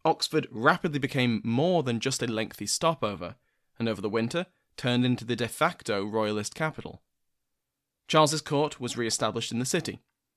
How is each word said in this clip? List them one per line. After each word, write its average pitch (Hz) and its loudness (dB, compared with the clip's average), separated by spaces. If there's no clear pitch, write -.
Oxford 156 0
rapidly 143 2
became 123 2
more 151 2
than 120 0
just 131 -2
a 117 0
lengthy 110 -4
stopover, 104 -2
and 113 0
over 101 -2
the 104 -2
winter 117 0
turned 123 2
into 123 2
the 117 -2
de 113 -2
facto 117 0
Royalist 107 -2
capital. - -6
Charles's 156 4
court 147 -2
was 123 -6
re-established 113 -2
in 113 0
the 123 0
city, - -2